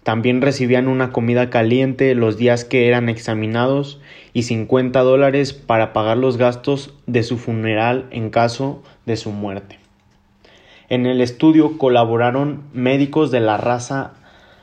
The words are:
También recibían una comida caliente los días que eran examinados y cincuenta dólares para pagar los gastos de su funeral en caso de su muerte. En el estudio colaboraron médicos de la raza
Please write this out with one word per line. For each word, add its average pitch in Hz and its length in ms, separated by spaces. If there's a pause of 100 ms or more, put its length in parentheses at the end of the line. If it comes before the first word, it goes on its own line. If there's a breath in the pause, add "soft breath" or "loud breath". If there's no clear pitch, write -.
También 120 380
recibían 131 480
una 131 240
comida 120 380
caliente 127 640
los 110 240
días 120 260
que 123 240
eran 120 220
examinados 117 920 (320 loud breath)
y 120 120
cincuenta 127 580
dólares 135 500
para 110 400
pagar 110 240
los 127 220
gastos 123 560 (120)
de 120 160
su 120 140
funeral 113 760
en 113 180
caso 120 520 (220 loud breath)
de 113 140
su 110 140
muerte. 101 460 (1080 soft breath)
En 123 160
el 127 160
estudio 151 560
colaboraron 123 840 (100)
médicos 139 580
de 120 100
la 107 180
raza 123 560 (480 soft breath)